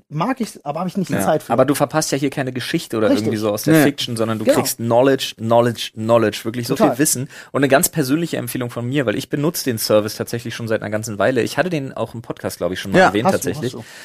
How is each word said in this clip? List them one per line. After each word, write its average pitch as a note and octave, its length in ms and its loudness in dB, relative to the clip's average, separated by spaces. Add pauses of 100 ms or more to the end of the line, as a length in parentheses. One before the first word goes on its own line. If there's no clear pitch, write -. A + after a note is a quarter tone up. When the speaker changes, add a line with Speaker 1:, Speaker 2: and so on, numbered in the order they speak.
Speaker 1:
mag E3+ 320 -2
ich, - 220 -10
aber D3 180 -6
hab F#3 60 -4
ich E3+ 80 -6
nicht F#3 140 -2
die - 60 -4
Speaker 2:
Ja. - 100 0
Speaker 1:
Zeit D#3 160 2
für. - 100 -6
Speaker 2:
Aber B2+ 140 4
du C#3+ 80 2
verpasst D#3 380 0
ja D3 60 0
hier C#3 120 0
keine B2+ 240 -4
Geschichte B2+ 440 -4
oder G#2+ 120 4
Speaker 1:
Richtig. - 160 2
Speaker 2:
irgendwie A2+ 140 0
so G#2+ 100 0
aus G#2 140 -2
der D3+ 100 4
Speaker 3:
Nee. D#3 100 6
Speaker 2:
Fiction, C#3 320 0
sondern A2 220 -2
du A2 80 -4
Speaker 1:
Genau. - 120 4
Speaker 2:
kriegst - 200 -2
Knowledge, A#2+ 600 2
Knowledge, A#2 580 2
Knowledge, A2 480 2
wirklich A#2 240 -6
so C3 80 -2
Speaker 1:
Total. F#3 160 4
Speaker 2:
viel A#2+ 80 -2
Wissen. C#3+ 300 0 (220)
Und C3 100 0
eine C#3+ 60 4
ganz C3 220 4
persönliche D3+ 480 -2
Empfehlung B2 320 -4
von A#2+ 180 -6
mir, C3 200 0
weil G#2+ 80 0
ich - 160 -8
benutze D3+ 320 -2
den A2+ 160 -2
Service G#2+ 360 2
tatsächlich A#2 380 -8
schon A2+ 140 -8
seit G#2+ 140 0
einer G#2 100 -8
ganzen G#2+ 260 -6
Weile. A#2 240 2
Ich - 160 -4
hatte E3+ 140 0
den C#3 220 -6
auch - 200 -8
im - 80 -10
Podcast, - 380 -8
glaub F2+ 120 -2
ich, F#2 80 -6
schon G2 120 -8
mal G#2 80 6
Speaker 3:
Ja. F#3 80 8
Speaker 2:
erwähnt G#2+ 180 2
Speaker 1:
Hast G3 80 2
du, - 40 2
Speaker 2:
tatsächlich. B2+ 360 -4
Speaker 1:
hast B2 80 -14
du. A#2 40 -16 (200)